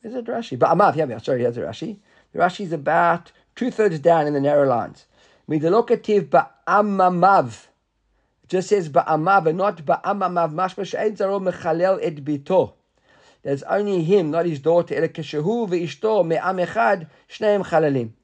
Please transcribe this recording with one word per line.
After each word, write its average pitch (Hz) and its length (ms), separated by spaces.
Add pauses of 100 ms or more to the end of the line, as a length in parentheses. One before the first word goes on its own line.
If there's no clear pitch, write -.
Is 226 120
it 247 100
Rashi? 226 340
But 151 120
Amav, 170 260
yeah, 156 100
yeah, 110 120
sorry, 123 220
here's 120 160
the 123 40
Rashi. 107 380 (340)
The - 60
Rashi 180 260
is 165 80
about 165 580 (240)
two-thirds 214 440
down 156 280
in 147 60
the 143 80
narrow 143 260
lines. 117 380 (440)
Midelokativ 196 840
Ba'amamav. 180 1400 (760)
It - 40
just 185 220
says 190 180
Ba'amav 160 580
and 160 120
not 196 260
Ba'amamav. 175 680
Mashma 185 320
She'en 214 280
Zaro 196 240
Mechalel 180 640
Et 147 220
Bito. 143 480 (680)
There's 139 220
only 196 380
him, 170 280
not 170 160
his 151 140
daughter. 170 340
Ele 160 140
Keshehu 170 600
Ve'ishto 180 580
Me'am 175 300
Echad 190 500 (220)
Shneim 208 380
Chalalim. 139 460 (120)